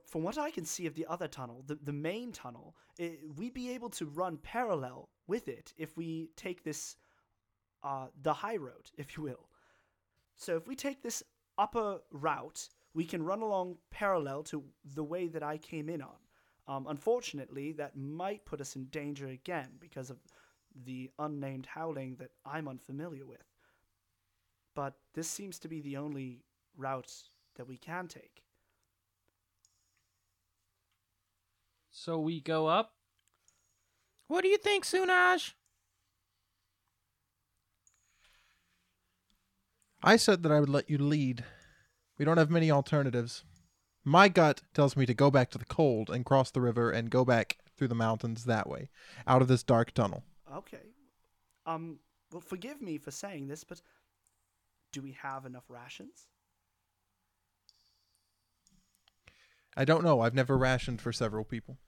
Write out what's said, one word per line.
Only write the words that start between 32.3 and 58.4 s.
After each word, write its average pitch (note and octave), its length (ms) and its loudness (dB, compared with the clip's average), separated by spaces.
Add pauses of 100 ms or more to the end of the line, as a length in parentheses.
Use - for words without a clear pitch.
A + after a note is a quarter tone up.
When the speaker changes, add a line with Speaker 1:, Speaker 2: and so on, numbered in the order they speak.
Speaker 2:
go D#3 280 0
up? G3 260 2 (1400)
Speaker 3:
What F4 140 0
do F#4+ 40 4
you G4+ 100 6
think, G#4 280 0
Sunaj? F4+ 640 4 (4000)
Speaker 4:
I G3+ 120 8
said G3 280 6
that D#3 80 4
I D3+ 80 8
would C#3+ 100 4
let C#3 200 0
you D3+ 80 2
lead. C#3 460 2 (760)
We D3 80 0
don't E3 120 4
have D#3 120 6
many E3 220 4
alternatives. C3+ 720 0 (600)
My F3+ 260 10
gut D#3+ 320 6 (120)
tells C#3+ 240 4
me C3+ 80 4
to A#2+ 80 2
go C#3 160 8
back C3+ 220 6
to - 60 -10
the - 80 -10
cold A#2 440 2
and A#2+ 160 -2
cross C3+ 240 6
the C3 120 0
river A#2+ 300 4
and A#2 200 0
go B2+ 120 6
back A#2+ 340 4 (200)
through C3+ 120 0
the A#2 60 0
mountains A2+ 500 0
that A2 240 2
way, C#2+ 200 -8 (380)
out C3 140 8
of B2+ 60 6
this B2+ 160 6
dark A#2 300 4
tunnel. G#2 300 0 (280)
Speaker 1:
Okay. E3 380 -16 (760)
Um, E3 340 -8 (320)
well, F3 100 -12
forgive A#3 400 -10
me E3+ 160 -6
for D3 140 -12
saying D3 360 -10
this, D3 160 -10
but - 180 -18 (1080)
do C#3 100 -10
we C3+ 100 -12 (100)
have C3+ 240 -8
enough B2+ 240 -16
rations? C3+ 580 -20 (3500)